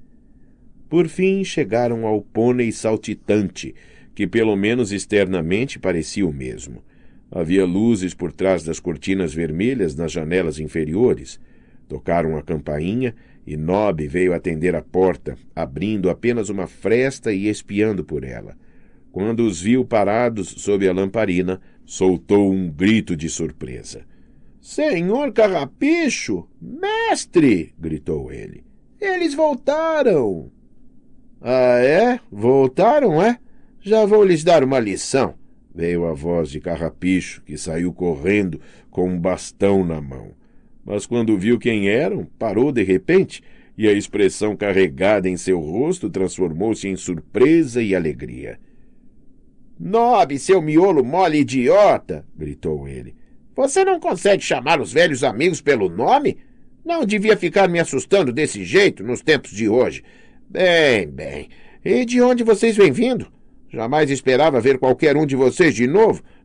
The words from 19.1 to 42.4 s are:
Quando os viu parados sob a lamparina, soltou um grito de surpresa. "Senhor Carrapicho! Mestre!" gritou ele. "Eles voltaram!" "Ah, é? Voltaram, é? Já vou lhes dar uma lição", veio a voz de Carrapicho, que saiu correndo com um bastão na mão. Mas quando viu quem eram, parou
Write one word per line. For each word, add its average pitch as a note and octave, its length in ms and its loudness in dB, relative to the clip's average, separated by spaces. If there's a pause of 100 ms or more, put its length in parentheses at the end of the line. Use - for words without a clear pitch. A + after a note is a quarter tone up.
Quando A2+ 340 -2
os F2 160 -2
viu B2 200 2
parados A2 680 0 (100)
sob G2 280 0
a F#2 60 2
lamparina, F#2 680 -2 (280)
soltou F#2+ 640 2
um F#2 180 -2
grito F#2 460 0
de D#2 140 -6
surpresa. B1+ 720 -10 (580)
"Senhor B3 720 -2
Carrapicho! G#3+ 1120 0 (140)
Mestre!" E4 1200 0
gritou D#2 520 -8
ele. G#1+ 320 -18 (380)
"Eles F4+ 320 -2
voltaram!" C#4 1160 0 (880)
"Ah, B2 380 2
é? G3 420 2 (100)
Voltaram, D3+ 920 2
é? A#3+ 160 2 (420)
Já G#3+ 240 2
vou G#3 180 6
lhes E3+ 220 4
dar E3 180 6
uma C3 160 2
lição", G#2+ 560 -2 (400)
veio E2+ 320 -2
a E2 60 -2
voz D#2+ 380 -2
de D#2 100 -10
Carrapicho, E2+ 840 -4
que D2+ 140 -16
saiu E2+ 380 -6
correndo F2+ 640 -2 (300)
com F#2 180 -2
um F2+ 100 -4
bastão F#2+ 640 0
na E2 160 -4
mão. B1+ 340 -14 (520)
Mas G2+ 220 -8
quando A2+ 320 0
viu A2 200 2
quem G#2+ 300 -2
eram, E3 400 -2 (100)
parou A2+ 320 0